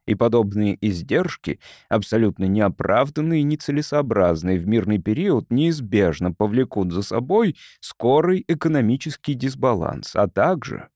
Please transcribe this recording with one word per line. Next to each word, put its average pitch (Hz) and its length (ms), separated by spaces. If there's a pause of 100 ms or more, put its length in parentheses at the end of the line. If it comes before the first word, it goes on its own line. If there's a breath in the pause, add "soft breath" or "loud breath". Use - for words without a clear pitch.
и 113 80
подобные 104 640
издержки, 107 800 (300 loud breath)
абсолютно 107 560
неоправданные 120 960
и 143 40
нецелесообразные 110 1120
в 85 80
мирный 107 320
период, 123 520
неизбежно 107 800
повлекут 104 600
за 87 100
собой 147 560 (220 loud breath)
скорый 156 680
экономический 147 840
дисбаланс, 123 840
а 101 120
также». 127 680